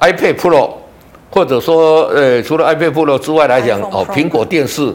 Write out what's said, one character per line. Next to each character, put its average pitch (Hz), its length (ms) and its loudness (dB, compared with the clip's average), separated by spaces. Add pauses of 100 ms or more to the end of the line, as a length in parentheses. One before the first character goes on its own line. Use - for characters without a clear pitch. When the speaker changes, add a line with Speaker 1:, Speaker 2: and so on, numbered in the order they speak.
Speaker 1:
iPad 170 340 0
Pro， 156 360 2 (580)
或 185 160 0
者 127 140 -2
说， 160 480 2
呃， 123 360 2
除 156 140 -2
了 160 180 0
iPad 156 160 -2
Pro 143 260 0
之 156 140 -8
外 151 160 2
来 127 140 2
讲， 110 180 0
Speaker 2:
iPhone 196 120 -8
Pro。 98 60 -6
Speaker 1:
哦， 92 160 -2
苹 151 140 -2
果 214 180 -2
电 151 220 -2
视， 127 280 -4